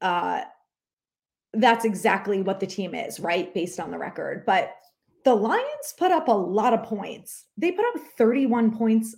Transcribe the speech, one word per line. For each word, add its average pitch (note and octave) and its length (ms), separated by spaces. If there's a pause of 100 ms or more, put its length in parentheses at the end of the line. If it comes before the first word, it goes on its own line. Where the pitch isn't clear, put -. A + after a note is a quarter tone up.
uh, F3 400 (1120)
that's A3+ 320
exactly G3 560
what - 180
the - 80
team F3+ 260
is, D3+ 280
right, F3 320
based F3 260
on E3 100
the E3+ 80
record. D3 480
But F#3+ 300 (480)
the B3+ 100
Lions A#4 640
put F4+ 140
up E4 160
a A#3+ 60
lot G3+ 400
of A3 100
points. - 640 (100)
They C#4 160
put G#4 140
up A#4+ 160 (160)
thirty-one A#3 600
points A3 400